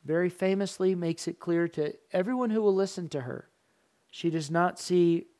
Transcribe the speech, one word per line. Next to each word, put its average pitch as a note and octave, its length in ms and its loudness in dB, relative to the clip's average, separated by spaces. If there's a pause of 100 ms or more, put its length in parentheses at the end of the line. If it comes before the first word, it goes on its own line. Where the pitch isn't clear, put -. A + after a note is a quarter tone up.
very E3 240 0
famously F#3+ 640 0
makes E3 320 -4
it E3+ 140 -8
clear E3+ 280 0
to D3+ 280 -4 (160)
everyone A#3 380 0
who A3 100 0
will G3+ 140 4
listen F#3+ 340 -2
to C#3 140 -4
her, B2+ 260 -10 (640)
she - 180 -4
does D#3 220 -2
not F3 280 2
see E3+ 480 2 (140)